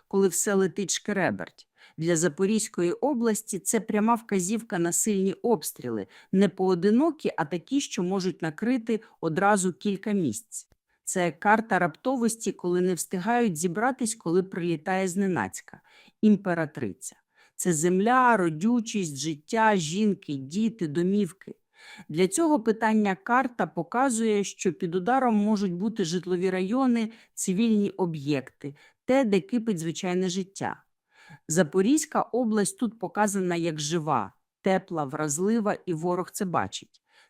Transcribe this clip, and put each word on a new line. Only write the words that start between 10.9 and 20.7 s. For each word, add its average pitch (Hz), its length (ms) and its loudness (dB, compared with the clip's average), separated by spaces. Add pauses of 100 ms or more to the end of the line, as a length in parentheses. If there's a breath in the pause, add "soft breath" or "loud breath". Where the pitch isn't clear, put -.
Це 175 280 -2
карта 214 480 2
раптовості, 226 720 -2
коли 180 300 -2
не 185 120 2
встигають 196 640 -2
зібратись, 214 580 -2
коли 175 280 0
прилітає 185 640 -2
зненацька. 175 760 -4 (400 soft breath)
Імператриця. 170 920 0 (400 soft breath)
Це 180 180 0
земля, 214 640 4
родючість, 190 800 0
життя, 185 580 0
жінки, 185 580 0
діти, 175 540 -2